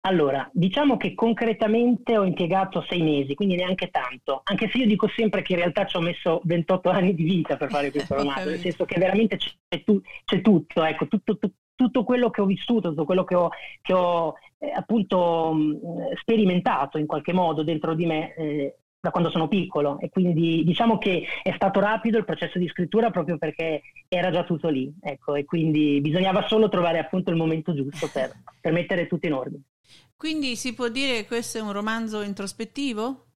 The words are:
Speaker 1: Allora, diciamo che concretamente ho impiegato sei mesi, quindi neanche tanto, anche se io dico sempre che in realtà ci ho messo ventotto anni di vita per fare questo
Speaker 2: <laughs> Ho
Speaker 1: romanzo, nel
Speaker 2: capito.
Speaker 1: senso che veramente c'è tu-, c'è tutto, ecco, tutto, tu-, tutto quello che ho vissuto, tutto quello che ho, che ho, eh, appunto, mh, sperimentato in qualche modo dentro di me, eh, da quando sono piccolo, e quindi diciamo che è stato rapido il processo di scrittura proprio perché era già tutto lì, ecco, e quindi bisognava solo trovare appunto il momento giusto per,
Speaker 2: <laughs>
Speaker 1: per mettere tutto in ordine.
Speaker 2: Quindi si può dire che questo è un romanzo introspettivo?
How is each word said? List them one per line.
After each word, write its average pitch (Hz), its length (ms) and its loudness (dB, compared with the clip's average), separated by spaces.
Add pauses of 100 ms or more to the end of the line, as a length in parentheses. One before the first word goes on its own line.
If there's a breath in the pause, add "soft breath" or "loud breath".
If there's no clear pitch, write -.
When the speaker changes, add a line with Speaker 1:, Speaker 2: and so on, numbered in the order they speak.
Speaker 1:
Allora, 143 520 0
diciamo 233 420 2
che - 180 -4
concretamente 226 1040 2
ho 202 60 4
impiegato 185 640 0
sei 180 140 -2
mesi, 143 340 0
quindi 190 200 0
neanche 180 340 -2
tanto, 131 560 -4
anche 202 240 -2
se 220 80 -2
io 262 80 2
dico 208 240 4
sempre 214 320 0
che 185 120 -2
in 170 60 0
realtà 175 260 0
ci 185 120 -4
ho - 20 0
messo 170 460 0
ventotto 175 440 2
anni 185 240 4
di 165 100 0
vita 160 340 0
per 139 120 -4
fare 143 220 -2
questo 143 220 -2
Speaker 2:
<laughs> - 20 0
Ho - 40 0
Speaker 1:
romanzo, 139 260 -2
nel 156 100 -2
Speaker 2:
capito. 180 140 -4
Speaker 1:
senso 165 160 -2
che 185 120 -4
veramente 190 380 2
c'è - 480 -8
tu-, 196 180 4 (220 loud breath)
c'è 185 160 0
tutto, 180 440 4
ecco, 156 240 0
tutto, 208 300 -2
tu-, - 140 -4 (240)
tutto 254 300 2
quello 247 240 2
che 226 100 -4
ho 202 60 2
vissuto, 196 440 0
tutto 156 140 -2
quello 185 220 2
che 185 100 0
ho, 170 140 4 (320 loud breath)
che - 100 -4
ho, 175 440 2 (220 loud breath)
eh, 285 140 -8
appunto, 170 800 2
mh, 160 680 -2
sperimentato 180 760 2
in 151 80 0
qualche 156 280 -2
modo 160 300 2
dentro 160 300 -2
di 165 120 0
me, 160 300 -2
eh, 147 400 -4 (260)
da 165 100 -4
quando 170 180 2
sono 156 200 0
piccolo, 160 500 0
e 170 100 -8
quindi 165 540 2
diciamo 220 340 2
che 185 280 -2 (180 loud breath)
è 185 120 0
stato 196 260 2
rapido 220 360 2
il 214 80 0
processo 170 320 -6
di 180 120 0
scrittura 214 420 0
proprio 170 260 -2
perché 160 440 -4 (260 loud breath)
era 180 240 0
già 170 140 0
tutto 165 240 -2
lì, 139 320 -2
ecco, 143 340 -6
e 143 80 -2
quindi 151 560 2
bisognava 185 480 2
solo 220 220 4
trovare 170 300 0
appunto 180 320 -2
il 165 60 0
momento 160 360 0
giusto 143 380 -4
per, 131 200 -4 (160)
Speaker 2:
<laughs> - 140 -20
Speaker 1:
per 165 100 -2
mettere 175 360 0
tutto 175 200 -2
in 156 60 0
ordine. 139 300 -6 (560 soft breath)
Speaker 2:
Quindi 294 380 -4
si 247 160 -6
può 240 160 -2
dire 262 240 -2
che 214 140 -4
questo 233 320 -6
è - 20 -6
un 208 100 -6
romanzo 214 500 -4
introspettivo? 214 1120 -6